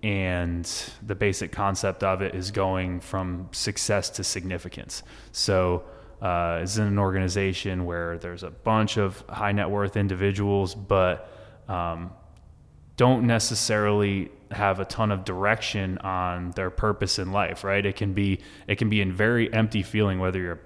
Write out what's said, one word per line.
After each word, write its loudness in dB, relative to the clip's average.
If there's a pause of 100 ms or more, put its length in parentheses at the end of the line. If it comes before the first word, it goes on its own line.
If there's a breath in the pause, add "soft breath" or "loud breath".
and -2 (320)
the -6
basic 0
concept -2
of 2
it -2
is -4
going 0
from -6
success -2
to -8
significance. -6 (300 loud breath)
So, 2 (360 loud breath)
uh, 0
it's -4
in 2
an 2
organization 0
where -4
there's -10
a -10
bunch 2
of 0
high -2
net 0
worth 0
individuals, 2
but, 2 (400 loud breath)
um, -4 (840)
don't 6
necessarily 2 (200)
have 2
a -2
ton 0
of -2
direction -2
on -2
their -4
purpose 0
in -4
life, 0
right? 2
It 0
can 0
be, 2 (280 loud breath)
it 2
can 2
be 4
a 2
very 2
empty 2
feeling, 2
whether 0
you're -4
a -8